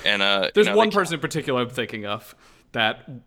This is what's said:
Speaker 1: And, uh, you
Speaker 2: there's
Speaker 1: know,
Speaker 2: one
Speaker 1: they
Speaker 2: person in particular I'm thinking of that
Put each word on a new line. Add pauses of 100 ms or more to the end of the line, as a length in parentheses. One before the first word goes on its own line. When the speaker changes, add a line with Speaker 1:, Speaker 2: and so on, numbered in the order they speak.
Speaker 1:
And,
uh,
you
Speaker 2:
there's
Speaker 1:
know,
Speaker 2:
one
Speaker 1:
they
Speaker 2:
person
in
particular
I'm
thinking
of (380)
that (240)